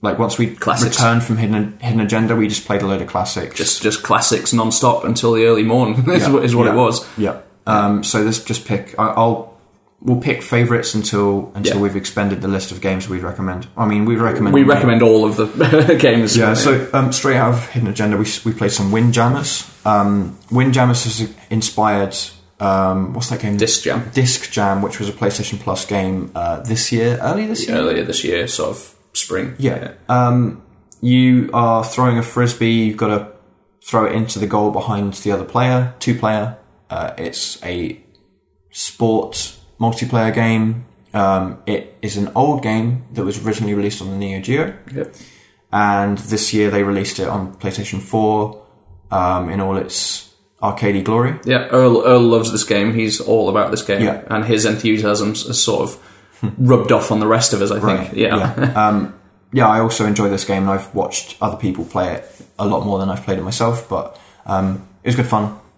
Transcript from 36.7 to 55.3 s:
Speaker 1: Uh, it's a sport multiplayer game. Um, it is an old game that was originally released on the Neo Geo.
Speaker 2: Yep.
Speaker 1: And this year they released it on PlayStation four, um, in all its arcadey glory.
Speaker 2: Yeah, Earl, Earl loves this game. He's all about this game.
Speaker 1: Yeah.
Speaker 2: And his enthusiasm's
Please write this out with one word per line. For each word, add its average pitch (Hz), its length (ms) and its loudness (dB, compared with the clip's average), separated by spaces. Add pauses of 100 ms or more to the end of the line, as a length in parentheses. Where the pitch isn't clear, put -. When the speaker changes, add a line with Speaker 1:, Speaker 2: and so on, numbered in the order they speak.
Speaker 1:
Uh, 85 280 -8
it's - 480 -10
a 87 340 -6 (720)
sport - 840 -4 (220)
multiplayer 117 540 0
game. 113 520 0 (280)
Um, 95 520 0
it - 360 -6
is 101 160 -6
an 101 180 -4
old 139 280 2
game 117 500 -2
that 104 100 -4
was 101 220 -6
originally 107 280 -2
released 101 280 -2
on 95 80 -8
the 98 80 -6
Neo 98 240 -6
Geo. 151 320 -2 (200)
Speaker 2:
Yep. - 220 -8 (560)
Speaker 1:
And 101 460 0
this 104 360 -4
year 104 160 2
they 101 140 0
released 98 360 -2
it 95 80 -4
on 95 280 -6
PlayStation 98 460 -6
four, 107 640 -2 (460)
um, 90 380 0
in 95 120 -4
all 95 160 -2
its - 560 -6 (280)
arcadey 101 420 -2
glory. 117 420 0
Speaker 2:
Yeah, 123 220 0
Earl, 123 360 6
Earl 123 180 6
loves 113 300 4
this 104 120 -2
game. 104 300 0
He's 110 260 -2
all 101 300 2
about 101 220 0
this 107 120 -2
game. 98 180 0
Speaker 1:
Yeah. 101 260 -2
Speaker 2:
And 107 180 -2
his 110 200 2
enthusiasm's 107 920 0